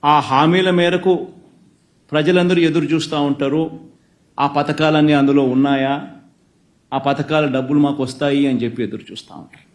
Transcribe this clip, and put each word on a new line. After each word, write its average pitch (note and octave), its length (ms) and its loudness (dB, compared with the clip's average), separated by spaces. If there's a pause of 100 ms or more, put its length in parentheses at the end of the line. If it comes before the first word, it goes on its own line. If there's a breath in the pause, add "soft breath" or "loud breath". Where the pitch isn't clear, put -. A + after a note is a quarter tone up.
ఆ D3 160 4
హామీల D#3+ 520 2
మేరకు F3 420 2 (960)
ప్రజలందరూ F3+ 500 2
ఎదురు D#3 320 0
చూస్తూ D#3 280 -4
ఉంటారు, C#3+ 420 -2 (720 soft breath)
ఆ C#3 100 0
పథకాలన్నీ D3+ 680 2
అందులో C#3 300 4 (120)
ఉన్నాయా, C#3 380 0 (960)
ఆ C3+ 60 -4
పథకాల D3 480 -2 (100)
డబ్బులు C3 240 0
మాకు C#3+ 240 0
వస్తాయి C#3 440 -2
అని B2 160 -2
చెప్పి A#2 200 -6
ఎదురు G2+ 260 -8
చూస్తూ - 320 -18
ఉంటారు. - 340 -20